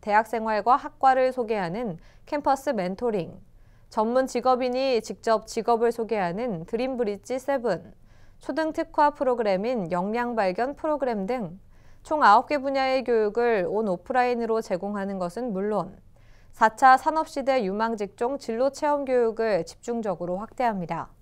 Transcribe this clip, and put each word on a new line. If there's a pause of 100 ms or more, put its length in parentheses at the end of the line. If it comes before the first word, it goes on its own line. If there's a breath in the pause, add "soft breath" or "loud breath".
대학
생활과
학과를
소개하는 (260 soft breath)
캠퍼스
멘토링, (500 soft breath)
전문
직업인이
직접
직업을
소개하는
드림브릿지
세븐, (460 soft breath)
초등
특화
프로그램인
역량
발견
프로그램
등 (460 soft breath)
총
아홉
개
분야의
교육을
온
오프라인으로
제공하는
것은
물론 (540 soft breath)
사
차
산업시대
유망직종
진로
체험
교육을
집중적으로
확대합니다. (120)